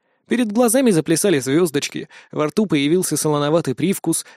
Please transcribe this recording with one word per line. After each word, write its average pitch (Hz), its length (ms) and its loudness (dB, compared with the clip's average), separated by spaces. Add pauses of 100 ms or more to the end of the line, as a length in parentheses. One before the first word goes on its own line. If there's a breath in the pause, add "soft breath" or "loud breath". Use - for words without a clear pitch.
(320)
Перед 233 180 0
глазами 240 400 2
заплясали 160 500 2
звёздочки, 139 680 -2 (220 loud breath)
во 147 160 -2
рту 214 200 0
появился 156 520 0
солоноватый 147 560 0
привкус, 165 500 -4 (120 loud breath)